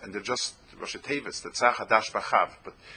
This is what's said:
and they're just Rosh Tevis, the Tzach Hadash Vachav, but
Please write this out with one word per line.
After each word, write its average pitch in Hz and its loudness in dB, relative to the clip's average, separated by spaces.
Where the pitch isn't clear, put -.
and 98 -10
they're 101 -8
just 123 -4
Rosh - -8
Tevis, 135 -6
the - -10
Tzach 123 4
Hadash 110 4
Vachav, 104 2
but - -14